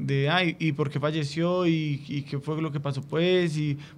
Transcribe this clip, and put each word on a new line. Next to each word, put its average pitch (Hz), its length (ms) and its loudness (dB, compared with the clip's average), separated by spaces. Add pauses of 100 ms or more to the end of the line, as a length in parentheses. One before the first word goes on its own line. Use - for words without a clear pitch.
de, 139 260 2
"Ay, 170 300 2
¿y 160 140 2
por 143 180 0
qué 151 100 -4
falleció? 160 680 0
¿Y, 156 400 2
y 143 160 -4
qué 143 160 -6
fue 151 220 -4
lo 160 100 -2
que 143 80 -4
pasó, 143 220 -2
pues? 170 560 2
Y 147 220 0 (200)